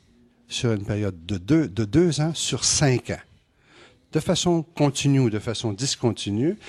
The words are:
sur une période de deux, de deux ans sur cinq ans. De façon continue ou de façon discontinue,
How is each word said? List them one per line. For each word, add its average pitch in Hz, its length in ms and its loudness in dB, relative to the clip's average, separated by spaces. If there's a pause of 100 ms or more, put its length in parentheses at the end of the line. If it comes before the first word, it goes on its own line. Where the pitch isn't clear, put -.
(480)
sur - 240 0
une 101 140 -2
période 101 400 -4
de 98 100 -2
deux, 123 320 2
de 101 160 -4
deux 151 380 2
ans 160 100 0
sur - 320 -4
cinq 131 460 2
ans. 87 100 -6 (920)
De 156 80 0
façon 170 420 0
continue 139 560 2
ou 127 100 4
de 104 120 -2
façon 110 320 -4
discontinue, 117 840 -2 (120)